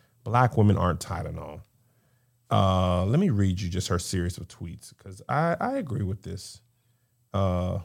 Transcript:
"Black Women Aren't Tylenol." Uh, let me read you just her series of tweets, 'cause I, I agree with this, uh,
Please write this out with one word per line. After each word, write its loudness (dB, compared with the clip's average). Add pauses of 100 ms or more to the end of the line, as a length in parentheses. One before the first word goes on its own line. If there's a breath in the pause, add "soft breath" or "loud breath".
(240 soft breath)
"Black 2
Women 6
Aren't 0
Tylenol." -10 (880)
Uh, 4
let 2
me 4
read 2
you -4
just -4
her 0
series -4
of -14
tweets, -14
'cause -20
I, 0
I -4
agree -4
with -4
this, -12 (720)
uh, 0